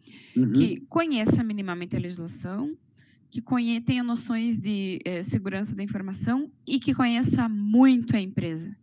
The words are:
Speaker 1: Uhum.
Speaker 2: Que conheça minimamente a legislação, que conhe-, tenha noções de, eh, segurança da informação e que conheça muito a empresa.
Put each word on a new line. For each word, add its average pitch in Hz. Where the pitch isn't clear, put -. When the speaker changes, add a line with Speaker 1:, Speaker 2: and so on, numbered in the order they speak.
Speaker 1:
Uhum. 123
Speaker 2:
Que 254
conheça 247
minimamente 185
a -
legislação, 180
que 233
conhe-, 233
tenha 247
noções 233
de, 196
eh, 180
segurança 196
da 190
informação 208
e 262
que 269
conheça 240
muito 226
a 208
empresa. 175